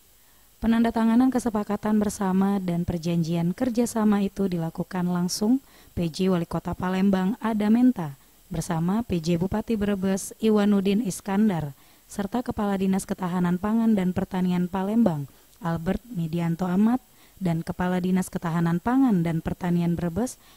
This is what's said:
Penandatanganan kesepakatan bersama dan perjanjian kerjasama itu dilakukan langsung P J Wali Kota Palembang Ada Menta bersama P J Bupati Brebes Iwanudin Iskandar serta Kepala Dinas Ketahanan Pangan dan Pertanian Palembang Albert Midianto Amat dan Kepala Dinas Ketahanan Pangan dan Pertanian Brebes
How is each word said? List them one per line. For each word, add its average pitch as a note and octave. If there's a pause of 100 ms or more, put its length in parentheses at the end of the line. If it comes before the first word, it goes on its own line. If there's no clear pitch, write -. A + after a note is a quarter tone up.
(600)
Penandatanganan A3+
kesepakatan G#3+
bersama G3
dan F3
perjanjian E3+
kerjasama A3
itu G3
dilakukan F3
langsung F3+ (400)
P E3+
J F#3+
Wali E3+
Kota E3+
Palembang F#3+
Ada G#3+
Menta A#3 (400)
bersama E3+
P F#3
J E3
Bupati G#3+
Brebes G3
Iwanudin G3+
Iskandar F#3+ (320)
serta G#3
Kepala G3+
Dinas F#3+
Ketahanan F3+
Pangan A3
dan F#3
Pertanian F3+
Palembang F#3+ (340)
Albert E3 (160)
Midianto E3+
Amat G#3+ (320)
dan E3
Kepala F3+
Dinas F#3
Ketahanan E3+
Pangan A#3+
dan D#3+
Pertanian F3
Brebes E3+ (180)